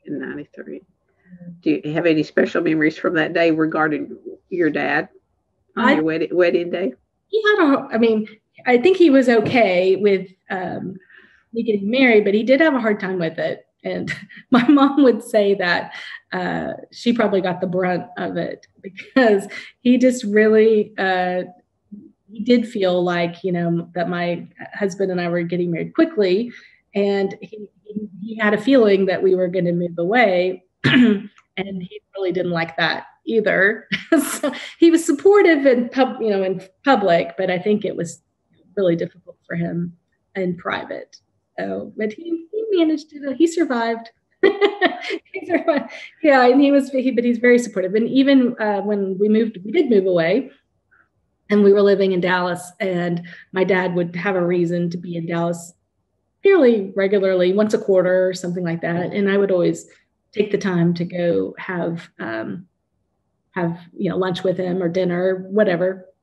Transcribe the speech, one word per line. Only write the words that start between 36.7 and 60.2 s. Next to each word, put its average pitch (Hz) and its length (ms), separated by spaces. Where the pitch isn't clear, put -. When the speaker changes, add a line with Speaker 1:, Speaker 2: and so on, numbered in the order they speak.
Speaker 2:
public, 190 520
but 185 140
I 180 80
think 208 260
it 180 100
was - 280
really 180 200
difficult 175 400
for 175 80
him 170 400
in 180 220
private. - 600
So, 196 380
but 214 160
he, 330 400
he 427 260
managed 311 340
it. 277 240
He 330 100
survived. 233 640
<laughs> 392 80
He 381 140
survived. 285 460
Yeah, 269 240
and 262 140
he 285 120
was, 277 180
he, 262 220
but 226 100
he's 233 160
very 240 200
supportive. 190 360
And 220 140
even, 262 520
uh, 208 200
when 196 380
we 208 100
moved, 214 360
we 214 60
did 320 180
move 196 180
away, 180 440
and 208 120
we 202 100
were 202 100
living 196 300
in 180 80
Dallas, 180 600
and 175 420
my 185 100
dad 185 320
would 175 220
have 185 180
a 175 100
reason 175 460
to 175 80
be 175 180
in 165 100
Dallas 170 460
fairly 240 540
regularly, 190 560
once 214 220
a 220 40
quarter 185 500
or 185 60
something 180 300
like 165 160
that. 170 320
And 202 180
I 196 60
would 196 160
always 170 340